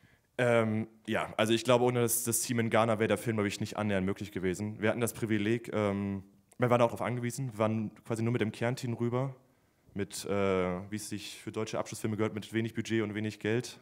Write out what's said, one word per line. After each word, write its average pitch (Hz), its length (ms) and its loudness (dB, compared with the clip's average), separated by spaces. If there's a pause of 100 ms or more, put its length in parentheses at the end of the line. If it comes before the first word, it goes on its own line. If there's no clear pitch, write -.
(380)
Ähm, 113 500 2 (200)
ja, 101 300 -2
also 110 160 4
ich 110 100 2
glaube, 123 220 6
ohne 123 160 4
das, 117 220 0
das 117 180 0
Team 120 180 0
in 113 100 2
Ghana 110 300 4
wäre 110 80 4
der 101 100 2
Film, 113 200 -2
glaub 101 100 2
ich, - 120 -4
nicht - 180 -6
annähernd 101 280 0
möglich 98 260 -4
gewesen. 95 480 -2
Wir 107 100 2
hatten 117 120 0
das 113 120 0
Privileg, 110 600 0
ähm, 101 500 0 (360)
wir 123 100 4
waren 120 120 6
auch 117 60 6
darauf 104 140 -8
angewiesen, 120 520 -4
wir 104 40 -12
waren 110 340 2 (120)
quasi 113 180 -2
nur 117 120 2
mit 113 80 0
dem 110 100 0
Kernteam 120 420 -4
rüber, 123 420 -2 (600)
mit, - 300 -6
äh, - 60 -4 (600)
wie 107 40 -4
es - 140 -10
sich - 300 -10
für - 120 -12
deutsche 110 260 -4
Abschlussfilme 110 400 -4
gehört, 107 160 0
mit 104 180 -10
wenig 113 220 -2
Budget 110 300 -2
und 104 100 -4
wenig 107 260 -6
Geld, 113 420 -2